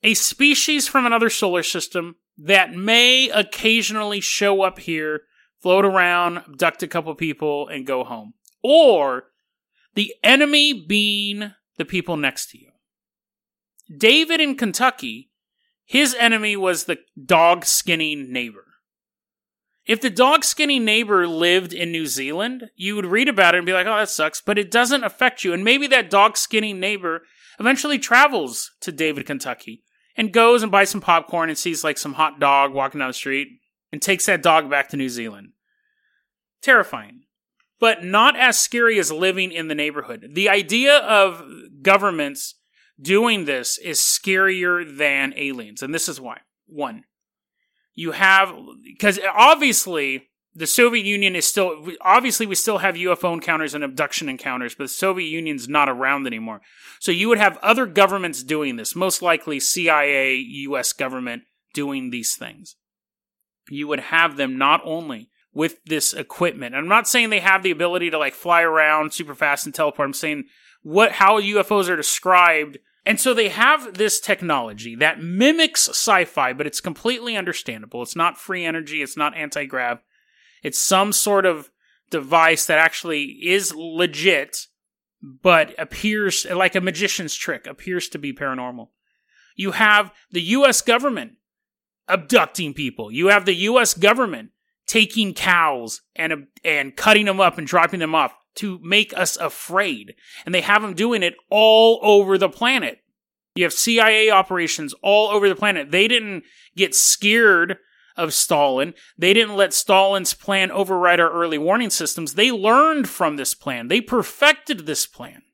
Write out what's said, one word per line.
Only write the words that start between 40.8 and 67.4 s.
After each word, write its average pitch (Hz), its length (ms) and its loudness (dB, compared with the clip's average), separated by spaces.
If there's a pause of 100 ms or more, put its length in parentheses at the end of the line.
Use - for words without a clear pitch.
of 196 440 2 (380)
governments 170 720 0 (460)
doing 202 420 2
this 135 360 -4
is 160 200 -6
scarier 185 840 0 (120)
than 139 380 -2
aliens. 127 480 -10
And 139 100 -8
this 165 140 -4
is 135 140 -10
why. 117 200 -16 (260)
One, 131 360 -10 (880)
you 165 180 -8
have, 190 440 2 (460)
'cause 202 180 2 (140)
obviously 202 960 2 (260)
the 160 120 -8
Soviet 233 380 2
Union 202 300 -2
is 165 100 -2
still, 170 440 -4 (120)
obviously 226 440 2
we 196 100 -6
still 208 220 -2
have 185 180 -2
U 180 160 -2
F 170 140 -2
O 175 80 0
encounters 160 400 -4
and 147 100 -6
abduction 143 460 -6
encounters, 127 460 -8
but 139 100 -10
the 127 40 -12
Soviet 185 380 -4
Union's 156 400 -8
not 143 220 2
around 135 360 -2
anymore. 113 360 -10 (380)
So - 120 -4
you 180 160 0
would 233 120 2
have 208 180 2
other 226 280 0
governments 180 580 0
doing 143 340 -4
this, 110 180 -10
most 180 260 -2
likely 165 380 -2
C 170 300 -2
I 151 140 4
A, 135 320 0
U 139 420 -8
S - 160 -4
government 127 500 -8 (300)
doing 139 380 -6
these 120 240 -6
things. - 420 -18 (920)
You 147 180 -10
would 147 120 -4
have 165 380 0
them 131 200 -4
not 147 280 2
only 156 460 -10 (240)
with 160 300 -4
this 156 280 -4
equipment. 147 600 -6
I'm 147 140 -6
not 214 200 2
saying 233 220 0
they 214 100 0
have 190 220 2